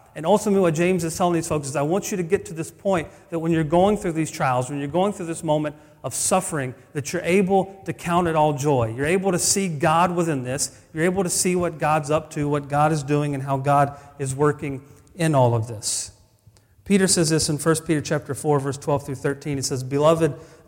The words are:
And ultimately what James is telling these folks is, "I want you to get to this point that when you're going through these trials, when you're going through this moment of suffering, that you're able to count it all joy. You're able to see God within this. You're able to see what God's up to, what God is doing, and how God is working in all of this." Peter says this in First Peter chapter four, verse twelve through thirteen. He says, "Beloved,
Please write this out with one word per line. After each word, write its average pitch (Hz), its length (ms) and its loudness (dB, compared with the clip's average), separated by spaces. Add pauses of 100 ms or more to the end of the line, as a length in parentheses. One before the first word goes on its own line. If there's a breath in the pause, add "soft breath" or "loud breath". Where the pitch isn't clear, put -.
(140)
And 151 100 -10
ultimately 202 360 2
what 170 140 4
James 175 280 2
is 165 140 -4
telling 175 180 2
these 165 140 -2
folks 151 180 -2
is, 135 80 -6
"I 143 80 0
want 190 300 0
you 202 40 -2
to 180 60 -2
get 170 240 -2
to 175 80 -12
this 160 160 -8
point 185 380 -2 (220 loud breath)
that 165 100 -4
when 165 100 0
you're 160 140 2
going 185 320 4
through 190 160 -4
these 156 180 -2
trials, 131 400 0
when 143 80 -6
you're 143 80 -6
going 185 260 0
through 185 140 -8
this 165 160 -8
moment 151 320 0 (300 loud breath)
of 131 100 -8
suffering, 156 600 -2 (160 loud breath)
that 143 200 -8
you're 175 100 -4
able 190 520 2 (120)
to 165 60 -4
count 175 360 0
it 160 80 0
all 151 160 4
joy. 131 440 0
You're 139 80 -2
able 185 280 0
to 170 80 2
see 196 260 0
God 165 480 2
within 160 300 -2
this. 127 260 -4 (240 loud breath)
You're 160 80 -2
able 185 220 0
to 170 60 -4
see 180 260 0
what 165 240 -2
God's 151 320 0
up 160 220 0
to, 147 140 -2
what 143 200 -2
God 147 240 2
is 151 100 -2
doing, 147 320 0
and 135 80 -4
how 139 140 -2
God 143 420 2 (220 loud breath)
is 135 120 -4
working 143 500 -2 (340 loud breath)
in 160 180 0
all 120 220 4
of 113 100 -2
this." - 460 -8 (720 soft breath)
Peter 190 220 4
says 170 220 2
this 156 220 2
in 147 80 0
First 160 260 0
Peter 156 160 0
chapter 147 320 -4
four, 147 260 0
verse 139 200 -4
twelve 143 260 -2
through 135 120 -8
thirteen. 139 420 -4
He 131 40 -6
says, 131 200 -4
"Beloved, 147 520 4 (340 loud breath)